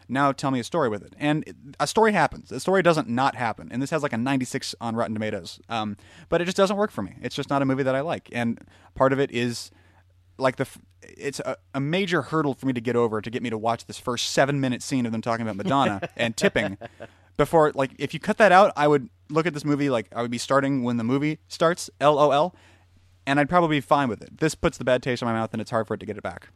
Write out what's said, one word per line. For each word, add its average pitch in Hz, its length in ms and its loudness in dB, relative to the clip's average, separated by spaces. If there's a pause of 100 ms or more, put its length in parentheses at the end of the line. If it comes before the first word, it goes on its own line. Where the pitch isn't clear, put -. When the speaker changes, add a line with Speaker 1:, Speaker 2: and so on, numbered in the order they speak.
Speaker 1:
Now 139 240 2
tell 135 180 -4
me 131 80 0
a 117 60 -4
story 151 240 -2
with 104 160 -4
it." - 140 -20
And 151 280 0
it, 95 100 -14 (220)
a 143 80 0
story 214 260 4
happens. 147 400 0
A 127 80 -8
story 190 220 2
doesn't 165 260 2
not 127 280 0
happen, 107 340 -6
and 120 100 -4
this 139 100 -4
has, 156 120 -2
like, 143 100 -2
a 117 60 -4
ninety-six 131 600 -2
on 117 160 -4
Rotten 110 180 -2
Tomatoes. 107 540 -6
Um, 107 280 -4 (320)
but 170 140 0
it 170 40 -2
just 185 100 -4
doesn't 196 200 2
work 208 140 -2
for - 120 -8
me. 92 200 -10
It's - 140 -8
just 143 120 -6
not 139 140 0
a - 20 0
movie 135 200 0
that 131 100 0
I 135 60 0
like, 143 320 -6
and 117 260 -2 (380)
part 131 160 4
of 135 80 2
it 139 100 0
is, 120 400 -4 (680)
like, 131 200 0
the 139 60 -6
f-, - 160 -8 (240)
it's 107 380 -10
a, - 160 -6 (180)
a 139 60 -2
major 170 420 0
hurdle 147 320 0
for - 120 -8
me 135 60 0
to 123 80 -4
get 117 160 -2
over 110 260 0
to 117 80 -10
get 120 120 -6
me 120 80 -4
to 113 80 -4
watch 117 280 -2
this - 140 -14
first - 320 -4
seven-minute 135 500 2
scene 127 240 -2
of 113 60 -4
them 113 100 -4
talking 113 240 -2
about 104 100 -4
Madonna 113 560 0
Speaker 2:
<laughs> - 40 -16
Speaker 1:
and 117 200 -2
tipping 110 400 0 (600)
before, 151 360 4
like, 135 240 0
if 143 140 -6
you 160 80 -8
cut 208 180 -2
that 208 140 8
out, 185 240 8
I 147 120 4
would 143 200 2 (220)
look 156 160 2
at 170 60 0
this 143 120 -8
movie 143 260 2
like 113 260 0
I 117 60 -2
would 120 80 -4
be 120 80 -4
starting 139 440 2
when 120 140 0
the 117 80 -2
movie 143 340 0 (100)
starts, - 420 -2 (100)
L 147 180 4
O 147 120 6
L, 151 240 2 (720)
and 139 120 2
I'd 143 120 4
probably 170 260 4
be 139 60 0
fine 143 260 2
with 101 140 -6
it. - 160 -20
This 160 160 0
puts - 240 -2
the 135 60 -8
bad 127 180 2
taste 123 180 -2
in 127 80 -2
my 117 60 0
mouth, 113 180 -2
and 113 80 -6
it's 104 100 -10
hard 113 160 0
for - 80 -6
it 101 60 -6
to 98 60 -12
get 104 100 -8
it 101 60 -12
back. 90 340 -10